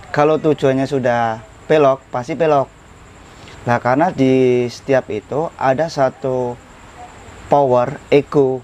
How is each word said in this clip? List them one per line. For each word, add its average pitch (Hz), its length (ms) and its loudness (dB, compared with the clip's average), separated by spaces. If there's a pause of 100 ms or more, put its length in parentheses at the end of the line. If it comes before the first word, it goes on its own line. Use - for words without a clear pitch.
(120)
Kalau 151 240 2
tujuannya 139 480 0
sudah 120 560 -2 (240)
belok, 143 440 2
pasti 127 280 -8
belok. 143 320 0 (960)
Lah 120 160 0
karena 143 320 0
di 131 560 2
setiap 127 420 -4
itu 127 460 -6
ada 139 320 -2
satu 127 720 -4 (880)
power 135 480 2 (120)
ego 135 560 2